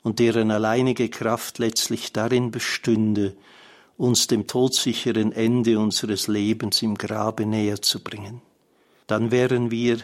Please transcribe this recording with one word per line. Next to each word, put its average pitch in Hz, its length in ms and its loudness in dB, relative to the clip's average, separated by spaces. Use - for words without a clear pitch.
und 113 160 -4
deren 113 320 4
alleinige 113 560 2
Kraft 117 520 -4
letztlich - 520 -2
darin 120 400 0
bestünde, 107 840 0
uns 123 320 2
dem 107 200 0
todsicheren 113 840 0
Ende 113 480 2
unseres 107 480 -2
Lebens 104 540 0
im 110 160 0
Grabe 107 480 -4
näher 107 360 0
zu - 220 -4
bringen? 104 380 -12
Dann 110 240 0
wären 123 400 2
wir, 117 320 0